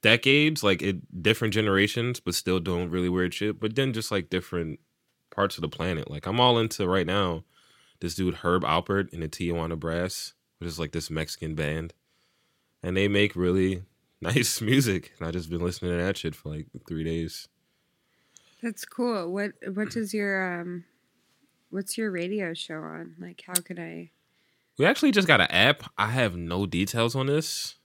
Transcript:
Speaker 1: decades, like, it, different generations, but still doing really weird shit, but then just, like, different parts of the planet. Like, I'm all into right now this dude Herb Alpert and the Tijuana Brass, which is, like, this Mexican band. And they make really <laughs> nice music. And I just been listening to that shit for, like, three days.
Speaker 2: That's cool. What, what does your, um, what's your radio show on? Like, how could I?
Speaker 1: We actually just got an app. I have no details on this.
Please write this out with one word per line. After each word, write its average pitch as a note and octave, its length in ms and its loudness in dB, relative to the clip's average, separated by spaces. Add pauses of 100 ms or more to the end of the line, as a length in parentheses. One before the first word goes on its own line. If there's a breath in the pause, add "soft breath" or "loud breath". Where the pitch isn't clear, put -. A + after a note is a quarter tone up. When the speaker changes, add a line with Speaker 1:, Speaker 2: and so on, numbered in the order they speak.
Speaker 1:
decades, C#3 600 6
like, F#2+ 180 4
it, F#2 400 -2
different A2 320 4
generations, G#2+ 640 2
but F2 140 -4
still F#2 260 0
doing F2 300 -2
really F2+ 180 0
weird F2+ 260 0
shit, G#2 260 -4
but A2 160 -4
then C3+ 160 0
just, A2 180 -6
like, G2 200 -2
different E2+ 500 -4 (500)
parts G2 260 0
of E2 60 -4
the D#2+ 60 -2
planet. E2 420 -4
Like, G#2 160 -8
I'm A2 140 0
all B2 180 6
into A2 300 0
right F#2 180 2
now F2+ 380 0 (560 soft breath)
this E2+ 160 -6
dude F2+ 200 0
Herb F2 260 2
Alpert F2+ 500 0
and E2 100 -8
the D#2 60 -6
Tijuana E2+ 500 -4
Brass, E2+ 560 -4 (240)
which E2+ 100 -8
is, D#2+ 100 -8
like, D#2 140 -4
this E2 180 -6
Mexican D#2 440 -6
band. D#2+ 400 -4 (880)
And F#2 140 -2
they G2+ 120 4
make G2+ 260 4
really F#2 480 2 (200)
<laughs> - 180 -20
nice A#2+ 400 0
music. A2+ 580 2
And E2 80 -6
I E2 40 -4
just E2 200 -4
been E2+ 140 -2
listening F2+ 320 -2
to F2 80 0
that F#2+ 120 0
shit D#2+ 180 -6
for, - 160 -12
like, - 160 -10 (200)
three D#2+ 180 -6
days. E2 440 -6 (1120 soft breath)
Speaker 2:
That's A#3 220 -6
cool. G#3+ 480 -2
What, G3+ 200 -4 (220)
what G#3 160 -2
does G#3+ 240 -4
your, F#3+ 460 0
um, F3 240 -8 (840)
what's F#3+ 280 -6
your A3 120 -2
radio F3+ 440 -4
show D#3+ 220 -10
on? D#3+ 420 -12
Like, F3 280 -16
how F3+ 80 -14
could F3 240 -4
I? E3 320 -12 (680)
Speaker 1:
We C3+ 80 4
actually C4 240 4
just G3 180 4
got C3 120 8
an E2 100 4
app. A2+ 480 4
I G#2+ 120 2
have A#2 260 2
no F2 300 -2
details G#2+ 480 0
on C3 120 -2
this. - 580 -4